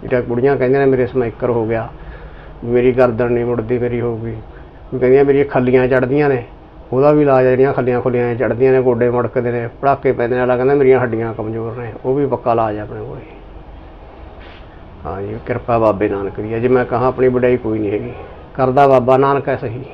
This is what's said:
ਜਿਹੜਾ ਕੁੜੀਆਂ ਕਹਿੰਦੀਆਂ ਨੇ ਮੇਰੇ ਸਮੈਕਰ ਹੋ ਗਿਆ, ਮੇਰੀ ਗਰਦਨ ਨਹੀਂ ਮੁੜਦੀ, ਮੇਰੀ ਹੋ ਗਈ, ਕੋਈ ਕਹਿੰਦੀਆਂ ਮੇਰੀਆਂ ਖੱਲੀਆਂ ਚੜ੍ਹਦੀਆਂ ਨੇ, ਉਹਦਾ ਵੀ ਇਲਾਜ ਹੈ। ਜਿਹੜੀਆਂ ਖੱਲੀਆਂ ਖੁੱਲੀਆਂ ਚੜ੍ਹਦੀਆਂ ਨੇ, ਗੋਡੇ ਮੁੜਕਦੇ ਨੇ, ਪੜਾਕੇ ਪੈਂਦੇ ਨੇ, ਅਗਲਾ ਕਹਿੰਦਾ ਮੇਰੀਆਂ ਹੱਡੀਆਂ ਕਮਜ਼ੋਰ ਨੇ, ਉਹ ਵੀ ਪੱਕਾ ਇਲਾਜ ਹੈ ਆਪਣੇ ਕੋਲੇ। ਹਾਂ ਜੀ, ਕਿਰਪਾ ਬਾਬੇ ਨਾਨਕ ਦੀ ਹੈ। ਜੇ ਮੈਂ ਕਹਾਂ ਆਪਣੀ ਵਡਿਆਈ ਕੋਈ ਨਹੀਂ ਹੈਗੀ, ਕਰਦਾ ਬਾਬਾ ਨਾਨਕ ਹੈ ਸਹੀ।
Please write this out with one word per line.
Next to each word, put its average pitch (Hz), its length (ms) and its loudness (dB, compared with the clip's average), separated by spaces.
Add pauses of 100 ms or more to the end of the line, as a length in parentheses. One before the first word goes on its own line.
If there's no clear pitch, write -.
ਜਿਹੜਾ 127 180 -2
ਕੁੜੀਆਂ 123 360 0
ਕਹਿੰਦੀਆਂ 131 240 2
ਨੇ 139 60 2
ਮੇਰੇ 127 200 2
ਸਮੈਕਰ 120 440 -4
ਹੋ 117 160 0
ਗਿਆ, 113 220 -4 (760)
ਮੇਰੀ 123 280 2
ਗਰਦਨ 120 400 2
ਨਹੀਂ 120 120 0
ਮੁੜਦੀ, 120 340 -2
ਮੇਰੀ 120 220 -2
ਹੋ 117 160 -4
ਗਈ, 113 200 -8 (540)
ਕੋਈ 131 100 -4
ਕਹਿੰਦੀਆਂ 131 240 6
ਮੇਰੀਆਂ 139 200 4
ਖੱਲੀਆਂ 127 440 2
ਚੜ੍ਹਦੀਆਂ 131 400 2
ਨੇ, 127 160 0 (480)
ਉਹਦਾ 139 200 4
ਵੀ 151 100 4
ਇਲਾਜ 131 220 4
ਹੈ। 127 60 4
ਜਿਹੜੀਆਂ 131 220 4
ਖੱਲੀਆਂ 123 280 0
ਖੁੱਲੀਆਂ 120 340 0
ਚੜ੍ਹਦੀਆਂ 117 380 2
ਨੇ, 131 100 4
ਗੋਡੇ 120 280 2
ਮੁੜਕਦੇ 120 420 -2
ਨੇ, 117 160 -4 (120)
ਪੜਾਕੇ 135 320 2
ਪੈਂਦੇ 120 240 0
ਨੇ, 123 60 0
ਅਗਲਾ 123 140 2
ਕਹਿੰਦਾ 131 180 2
ਮੇਰੀਆਂ 131 280 4
ਹੱਡੀਆਂ 113 320 -4
ਕਮਜ਼ੋਰ 113 420 -6
ਨੇ, 120 160 -10 (120)
ਉਹ 131 100 0
ਵੀ 143 120 0
ਪੱਕਾ 120 260 -2
ਇਲਾਜ 110 240 0
ਹੈ 104 60 -8
ਆਪਣੇ 107 180 -12
ਕੋਲੇ। - 200 -12 (1800)
ਹਾਂ 92 180 -8
ਜੀ, 107 140 -8 (100)
ਕਿਰਪਾ 117 320 -2
ਬਾਬੇ 107 300 2
ਨਾਨਕ 98 320 -6
ਦੀ 107 140 -6
ਹੈ। 113 40 -4
ਜੇ 120 100 0
ਮੈਂ 123 160 4
ਕਹਾਂ 120 240 -2
ਆਪਣੀ 127 200 0
ਵਡਿਆਈ 123 280 2
ਕੋਈ 110 220 -2
ਨਹੀਂ 107 120 -2
ਹੈਗੀ, 120 220 -4 (420)
ਕਰਦਾ 135 340 4
ਬਾਬਾ 131 280 4
ਨਾਨਕ 139 320 2
ਹੈ 131 80 -2
ਸਹੀ। 120 380 -8